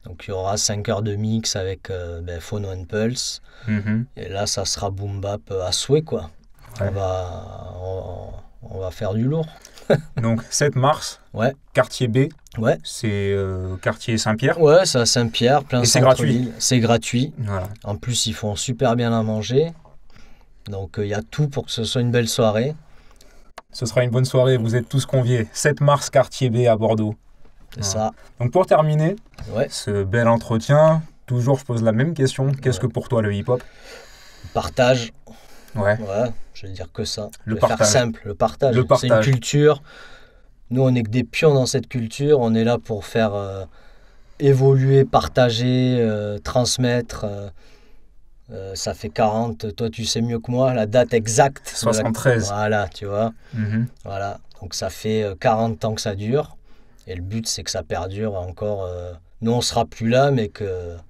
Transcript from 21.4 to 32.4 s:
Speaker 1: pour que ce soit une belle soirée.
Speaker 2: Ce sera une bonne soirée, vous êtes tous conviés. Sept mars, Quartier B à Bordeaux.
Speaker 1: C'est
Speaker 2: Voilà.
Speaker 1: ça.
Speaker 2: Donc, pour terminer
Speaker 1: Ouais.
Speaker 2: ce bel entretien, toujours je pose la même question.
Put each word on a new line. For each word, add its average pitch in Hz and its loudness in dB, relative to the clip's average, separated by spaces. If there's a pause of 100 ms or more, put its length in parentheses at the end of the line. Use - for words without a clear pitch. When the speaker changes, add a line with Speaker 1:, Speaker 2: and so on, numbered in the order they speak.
Speaker 1:
pour 127 -6
que - -10
ce 117 -4
soit 123 -2
une 120 0
belle 117 2
soirée. 117 2 (960)
Speaker 2:
Ce - -6
sera 123 2
une 123 0
bonne 127 2
soirée, 127 4
vous 113 0
êtes 117 -2
tous 135 0
conviés. 123 0
Sept - 0
mars, 143 4
Quartier 131 2
B 120 4
à 113 6
Bordeaux. 107 0 (600)
Speaker 1:
C'est - -8 (120)
Speaker 2:
Voilà. 107 -2
Speaker 1:
ça. - -8 (280)
Speaker 2:
Donc, 120 -2
pour 185 4
terminer 156 4 (400)
Speaker 1:
Ouais. 135 0
Speaker 2:
ce 101 -2
bel 113 2
entretien, 143 4 (240)
toujours 127 2
je - -10
pose 120 -2
la 113 4
même 135 2
question. 135 0